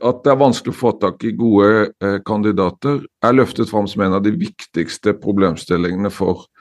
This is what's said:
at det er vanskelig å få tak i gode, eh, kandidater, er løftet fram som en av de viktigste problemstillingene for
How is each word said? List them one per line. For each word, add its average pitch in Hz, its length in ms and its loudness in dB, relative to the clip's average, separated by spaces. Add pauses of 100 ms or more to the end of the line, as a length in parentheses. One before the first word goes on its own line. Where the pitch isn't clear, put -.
at 127 220 -2
det 143 80 6
er 135 80 2
vanskelig 127 340 2
å - 60 -16
få 117 180 0
tak 95 240 -4
i 113 140 -4
gode, 107 640 4
eh, 98 260 -2
kandidater, 107 760 -2 (180)
er 117 160 4
løftet 117 320 0
fram 104 160 0
som 101 160 -4
en 95 120 0
av 101 100 0
de 107 80 2
viktigste - 880 -4
problemstillingene 90 880 -2
for 90 380 -4 (120)